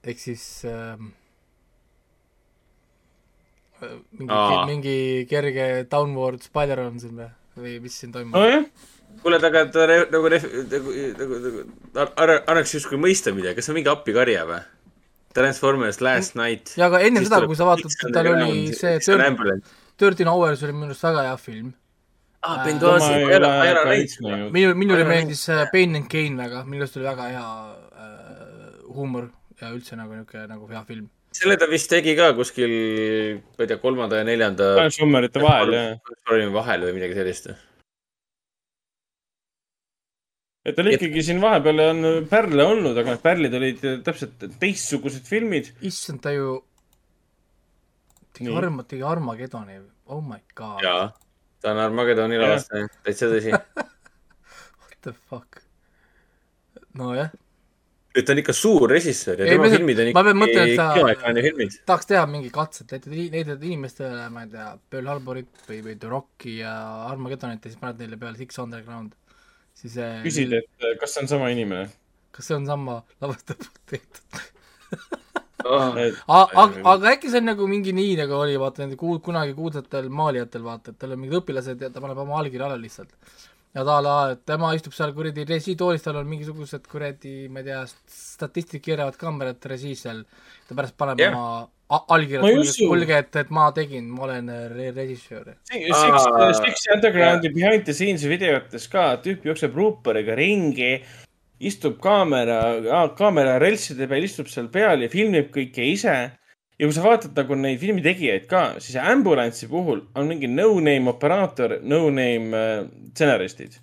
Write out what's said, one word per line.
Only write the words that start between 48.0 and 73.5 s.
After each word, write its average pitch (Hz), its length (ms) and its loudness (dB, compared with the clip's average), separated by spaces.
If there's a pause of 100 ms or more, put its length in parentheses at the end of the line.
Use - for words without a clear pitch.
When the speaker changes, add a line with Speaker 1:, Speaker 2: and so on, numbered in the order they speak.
Speaker 1:
tegi 123 180 -10
Speaker 3:
Nii. 117 80 -4
Speaker 1:
Arm-, 165 280 -4
tegi 131 200 -12
Armagedoni. 120 720 -8 (300)
Oh 151 180 -12
my 110 160 -14 (140)
god. 104 280 -12
Speaker 2:
Jaa. 92 280 0 (540)
Ta 107 100 -2
on 110 100 -2
Armagedoni 113 540 0
Speaker 3:
Jah. 110 80 4
Speaker 2:
lavastaja. 104 420 -2 (120)
Täitsa 104 280 -4
tõsi. 113 240 0
Speaker 1:
<laughs> - 1300 -10
What - 240 -20
the 123 120 -16
fuck? - 460 -20 (1300)
No 127 220 -10
jah. 147 160 -4 (840)
Speaker 2:
Et 123 100 0
ta 143 80 0
on 139 60 2
ikka 139 160 -2
suur 180 320 4
režissöör 127 560 0
ja - 20 2
Speaker 1:
Ei, 101 120 6
Speaker 2:
tema 214 100 6
Speaker 1:
ma 226 60 8
Speaker 2:
filmid 156 280 4
on 117 120 2
Speaker 1:
ma 185 100 6
pean 202 160 4
Speaker 2:
ikkagi - 20 2
Speaker 1:
mõtlema, 185 300 4
et 120 80 4
ta 165 140 2
Speaker 2:
kinoekraani 120 500 2
filmid. 139 300 -2 (100)
Speaker 1:
tahaks 185 240 0
teha 190 200 4
mingi 143 240 -10
katset, 151 440 -8
et 135 160 -14
nii-, 165 200 -8
neid 160 260 -6
inimestele, 135 720 -10
ma 117 160 -16
ei 107 80 -20
tea, 110 160 -16 (160)
Pearl 135 260 -12
Harborit 127 540 -12
või, 110 180 -14
või 110 160 -16
The 117 140 -12
Rocki 131 440 -12
ja 113 160 -12 (300)
Armageddonit 127 640 -12
ja 113 60 -18
siis - 100 -20
paned 120 160 -12
neile 113 180 -16
peale 113 220 -16
Six 127 240 -16
Underground. 117 540 -16 (560)
Siis, 117 260 -18
äh, 113 240 -10
Speaker 3:
Küsid, 147 320 -2
et, 113 220 -2
äh, 117 180 -2
kas - 220 -8
see 139 80 -4
on 135 80 -8
sama 135 180 0
inimene? 101 380 -4 (460)
Speaker 1:
Kas - 120 -20
see 156 80 -4
on 139 140 -6
sama 135 320 -8 (160)
lavastaja - 420 -10